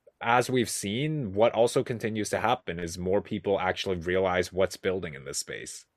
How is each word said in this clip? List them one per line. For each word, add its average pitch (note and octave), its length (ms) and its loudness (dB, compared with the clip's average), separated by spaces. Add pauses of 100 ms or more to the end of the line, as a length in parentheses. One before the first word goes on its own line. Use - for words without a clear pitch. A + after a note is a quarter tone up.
(220)
as A#2+ 260 4
we've B2+ 220 2
seen, B2 640 -2
what A2 180 6
also A#2+ 320 4
continues A2 460 -2
to G2 100 0
happen G2 400 0
is F2 160 -6
more F#2 240 2
people G2+ 400 0
actually F#2 360 0
realize F2+ 560 0
what's F#2 260 0
building F#2 340 -4
in C2+ 140 -14
this C#2+ 120 -6
space. - 460 -10 (120)